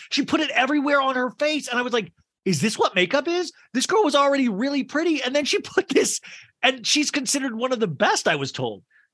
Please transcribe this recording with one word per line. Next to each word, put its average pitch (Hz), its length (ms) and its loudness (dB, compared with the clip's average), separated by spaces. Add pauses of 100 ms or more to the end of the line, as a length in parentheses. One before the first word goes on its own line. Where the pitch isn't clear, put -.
(100)
she 277 140 -2
put - 160 0
it 285 100 -2
everywhere 277 500 2
on 262 160 0
her 254 160 -2
face. 294 340 -2
And 247 100 -4
I 247 60 0
was 247 100 -4
like, 226 200 -2 (320)
"Is 175 160 0
this 185 180 0
what - 160 2
makeup 269 320 2
is? 349 260 -2 (220)
This 262 100 0
girl 415 200 2
was 294 100 2
already 277 340 4
really 254 360 -2
pretty." 311 380 -2
And 262 120 -4
then 294 100 2
she 403 140 0
<laughs> - 180 -8
put - 120 2
this, - 320 2 (420)
and 254 240 0
she's 294 240 2
considered 269 460 -2
one 247 160 -2
of 233 80 -2
the 220 80 0
best, 214 400 0
I 165 80 2
was 139 160 -6
told. 113 320 -8 (300)